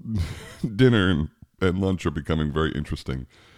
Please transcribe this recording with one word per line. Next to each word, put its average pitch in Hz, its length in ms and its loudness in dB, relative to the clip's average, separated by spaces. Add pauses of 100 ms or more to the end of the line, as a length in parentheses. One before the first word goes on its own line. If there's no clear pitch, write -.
(240)
<laughs> - 520 -8
dinner 113 340 6
and, 78 200 0 (300)
and 92 200 2
lunch 95 260 0
are 78 60 2
becoming 76 400 -2
very 78 180 0
interesting 65 560 -6 (320)